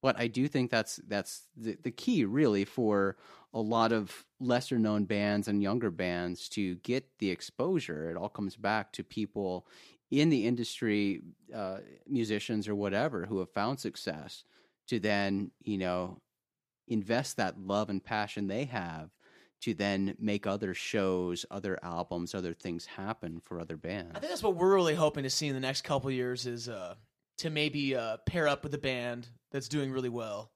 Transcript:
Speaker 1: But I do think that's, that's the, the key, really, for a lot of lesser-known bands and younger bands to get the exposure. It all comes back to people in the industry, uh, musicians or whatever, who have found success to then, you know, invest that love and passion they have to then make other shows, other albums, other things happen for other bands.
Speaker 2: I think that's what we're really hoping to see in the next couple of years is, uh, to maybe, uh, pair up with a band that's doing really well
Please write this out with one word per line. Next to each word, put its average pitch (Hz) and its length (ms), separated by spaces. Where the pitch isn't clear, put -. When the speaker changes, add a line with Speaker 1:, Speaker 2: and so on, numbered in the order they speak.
Speaker 1:
But 131 180
I 120 80
do 123 220
think 127 200
that's, 113 280
that's 101 360
the, 113 260
the 127 100
key, 190 340
really, 107 400
for 101 500
a 113 80
lot 113 320
of 107 320
lesser-known 113 640
bands 104 420
and 101 160
younger 107 280
bands 87 580
to 92 260
get 123 300
the 98 100
exposure. 90 800
It 85 80
all 92 100
comes 101 300
back 107 360
to - 120
people 98 600
in 147 180
the 123 160
industry, 107 760
uh, 95 220
musicians 107 640
or 104 80
whatever, 101 500
who 101 140
have 90 120
found 117 280
success - 640
to 120 120
then, 101 520
you 107 140
know, 90 420
invest 117 480
that 95 200
love 98 320
and 98 140
passion 104 440
they 113 180
have 85 440
to 117 120
then 98 460
make 104 260
other 98 280
shows, 90 760
other 95 320
albums, 87 540
other 90 180
things 85 320
happen 92 540
for 85 220
other 82 160
bands. 87 380
Speaker 2:
I - 40
think 311 120
that's 349 120
what 196 140
we're 185 180
really 170 200
hoping 151 280
to 131 60
see 151 180
in 139 60
the 131 80
next 131 240
couple 139 240
of 131 40
years 123 320
is, 120 220
uh, 95 280
to 165 120
maybe, 147 460
uh, 113 300
pair 165 220
up 139 160
with 147 120
a 143 40
band 123 480
that's 135 180
doing 139 240
really 127 180
well 110 460